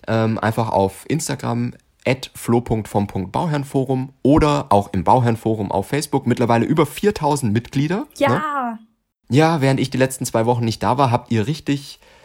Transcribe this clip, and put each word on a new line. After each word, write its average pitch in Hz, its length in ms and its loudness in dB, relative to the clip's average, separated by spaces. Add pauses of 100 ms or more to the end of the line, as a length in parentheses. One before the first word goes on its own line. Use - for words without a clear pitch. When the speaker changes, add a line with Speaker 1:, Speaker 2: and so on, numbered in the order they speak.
Speaker 1:
ähm, 110 320 0
einfach 110 320 -2
auf 98 380 0
Instagram 123 640 -4 (320)
at 131 300 -2
flo 120 240 2
punkt 113 260 -2
vom 101 220 -2
punkt 95 240 -6
bauherrnforum 135 800 -2 (120)
oder 147 480 4
auch 101 220 4
im 92 100 -2
Bauherrnforum 110 720 2
auf 98 160 -4
Facebook. 139 380 -4
Mittlerweile 117 400 2
über 151 200 2
viertausend 147 680 -2
Mitglieder, 151 540 -2 (100)
Speaker 2:
Ja. 285 120 2
Speaker 1:
ne? 277 500 -2 (520)
Ja, 156 300 4
während 135 200 2
ich 135 100 -2
die 127 80 -2
letzten 131 260 0
zwei 113 220 0
Wochen 120 180 2
nicht 113 180 -2
da 113 140 0
war, 135 140 2
habt 120 220 -2
ihr 110 160 0
richtig, 143 500 -6 (260)